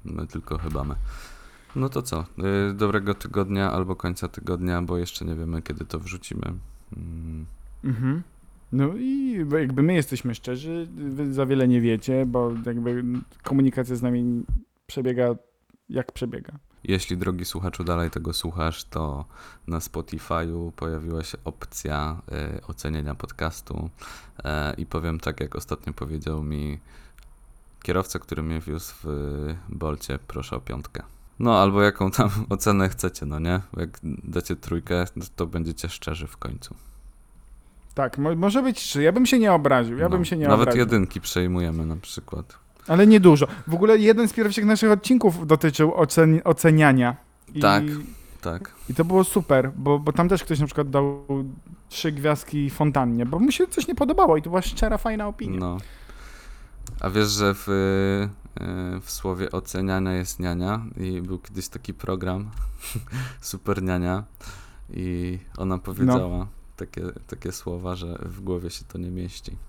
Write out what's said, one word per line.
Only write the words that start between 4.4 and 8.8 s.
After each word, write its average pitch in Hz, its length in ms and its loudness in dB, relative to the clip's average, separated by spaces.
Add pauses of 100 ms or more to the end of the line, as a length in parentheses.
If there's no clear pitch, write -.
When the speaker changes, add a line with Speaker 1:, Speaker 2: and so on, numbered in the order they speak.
Speaker 1:
bo 87 160 -2
jeszcze - 260 -6
nie 82 100 -4
wiemy, 82 280 -4
kiedy 76 220 -8
to 80 160 -8
wrzucimy. 90 520 -10 (440)
Mm. 82 500 -10 (380)
Speaker 2:
Mhm. 131 380 -2 (500)
No 139 240 2